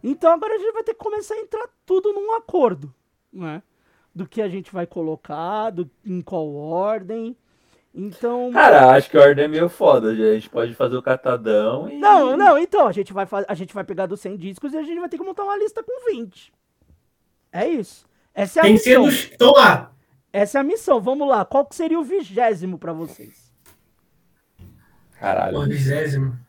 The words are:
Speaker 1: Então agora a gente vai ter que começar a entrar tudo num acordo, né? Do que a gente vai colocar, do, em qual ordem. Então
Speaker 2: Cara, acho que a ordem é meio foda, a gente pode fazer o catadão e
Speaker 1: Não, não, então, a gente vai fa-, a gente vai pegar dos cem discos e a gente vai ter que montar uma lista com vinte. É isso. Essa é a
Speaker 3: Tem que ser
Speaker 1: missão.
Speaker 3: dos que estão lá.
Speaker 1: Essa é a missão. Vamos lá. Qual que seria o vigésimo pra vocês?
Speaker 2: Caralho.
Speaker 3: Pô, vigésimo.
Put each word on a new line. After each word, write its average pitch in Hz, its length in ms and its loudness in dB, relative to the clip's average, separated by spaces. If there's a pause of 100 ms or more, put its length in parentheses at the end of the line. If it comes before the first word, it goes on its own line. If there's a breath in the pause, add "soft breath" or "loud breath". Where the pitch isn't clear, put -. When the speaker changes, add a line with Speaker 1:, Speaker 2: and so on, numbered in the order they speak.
Speaker 1:
Então 294 280 2
agora 427 240 0
a - 20 -4
gente 415 160 -4
vai 440 100 -8
ter 453 100 -6
que 440 100 -12
começar 427 320 -8
a 440 40 -10
entrar 440 280 -10 (180)
tudo 381 280 0
num 403 200 -6
acordo, 220 600 -2 (380)
né? 170 300 -12 (520)
Do 180 140 -12
que - 140 -10
a 208 80 -4
gente 185 240 -12
vai 175 120 -6
colocar, 170 840 -8
do, 175 200 -10 (160)
em 180 160 -8
qual 160 320 -8
ordem. 202 840 -6 (580)
Então 240 580 -6
Speaker 2:
Cara, 151 400 6
acho 139 180 4
que 151 80 2
a 143 40 8
ordem 143 240 6
é - 20 -6
meio 160 200 0
foda, 131 420 2
a 113 60 -2
gente 110 320 0
pode 117 280 -6
fazer 127 200 -4
o 127 60 -6
catadão 117 880 -2
e 285 80 -14
Speaker 1:
Não, 302 400 4
não, 370 180 6
então, 330 320 2
a 196 40 0
gente 196 200 -6
vai 196 140 -6
fa-, 202 220 -6
a 214 80 -6
gente 170 180 -14
vai 196 100 -10
pegar 190 220 -8
dos 196 140 -10
cem 196 180 -12
discos 196 360 -12
e 311 40 -6
a 311 60 -6
gente 330 160 -10
vai 349 100 -10
ter 330 80 -12
que 349 60 -12
montar 381 200 -10
uma 403 140 -6
lista 440 260 -6
com 494 280 -12
vinte. 233 420 -12 (960)
É 196 160 -4
isso. 277 400 -6 (240)
Essa 196 280 -2
é - 20 6
a - 40 6
Speaker 3:
Tem 220 100 6
que 220 60 4
ser 254 180 6
Speaker 1:
missão. 262 60 4
Speaker 3:
dos - 200 0
que - 60 -20
estão 247 220 4
lá. 262 380 6 (400)
Speaker 1:
Essa 202 280 0
é - 20 0
a - 20 -2
missão. 302 380 0
Vamos 277 260 -2
lá. 226 160 2
Qual 277 220 -2
que - 100 -20
seria 320 240 -4
o 320 40 -4
vigésimo 214 720 -4
pra 165 160 -12
vocês? - 580 -16 (1700)
Speaker 2:
Caralho. 95 380 -2
Speaker 3:
Pô, 143 80 -4
vigésimo. 139 720 -2 (120)